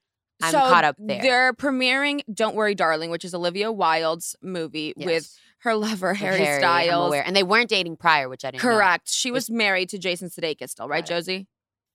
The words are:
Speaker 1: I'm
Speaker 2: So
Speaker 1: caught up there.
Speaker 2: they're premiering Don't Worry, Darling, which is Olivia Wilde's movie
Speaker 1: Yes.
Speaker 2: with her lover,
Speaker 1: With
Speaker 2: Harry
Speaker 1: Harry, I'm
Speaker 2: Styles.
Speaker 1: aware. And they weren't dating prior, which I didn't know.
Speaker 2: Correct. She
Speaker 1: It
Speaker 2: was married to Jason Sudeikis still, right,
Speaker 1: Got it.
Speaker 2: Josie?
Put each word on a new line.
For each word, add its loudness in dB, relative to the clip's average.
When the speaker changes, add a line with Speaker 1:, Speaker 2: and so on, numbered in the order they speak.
Speaker 1:
I'm 0
Speaker 2:
So 4
Speaker 1:
caught 6
up 2
there. -4
Speaker 2:
they're 4
premiering -2
Don't 0
Worry, 2
Darling, 0
which -6
is -12
Olivia -2
Wilde's 0
movie -6
Speaker 1:
Yes. -10
Speaker 2:
with -4
her 0
lover, -2
Speaker 1:
With -2
Speaker 2:
Harry 0
Speaker 1:
Harry, 2
I'm 0
Speaker 2:
Styles. 2
Speaker 1:
aware. 0
And -2
they 4
weren't 2
dating -2
prior, 2
which -14
I -6
didn't -8
know. 2
Speaker 2:
Correct. 2
She -2
Speaker 1:
It -4
Speaker 2:
was -2
married 0
to -8
Jason -6
Sudeikis -8
still, -10
right, -2
Speaker 1:
Got -8
it. -2
Speaker 2:
Josie? -6